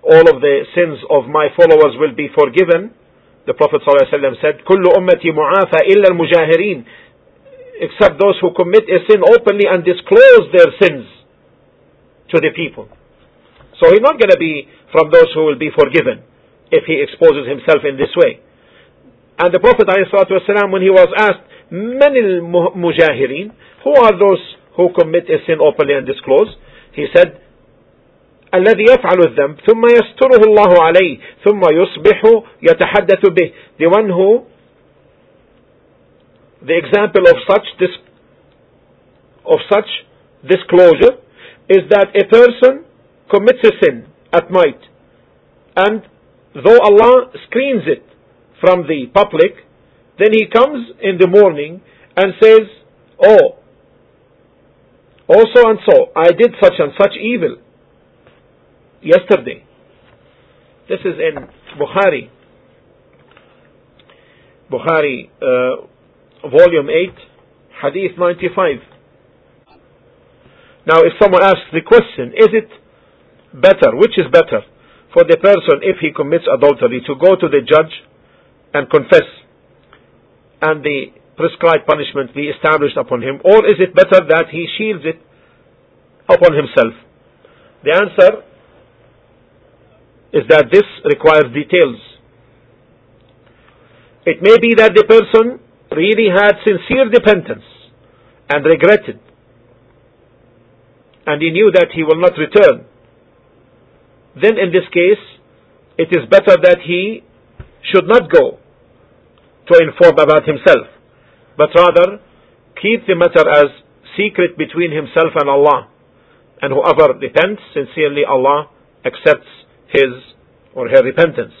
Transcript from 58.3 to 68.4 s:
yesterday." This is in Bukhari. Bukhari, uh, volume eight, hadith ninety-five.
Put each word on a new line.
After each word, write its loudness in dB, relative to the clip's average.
yesterday." -2
This -8
is -12
in -12
Bukhari. -4
Bukhari, -6
uh, -4
volume 2
eight, -6
hadith -8
ninety-five. -4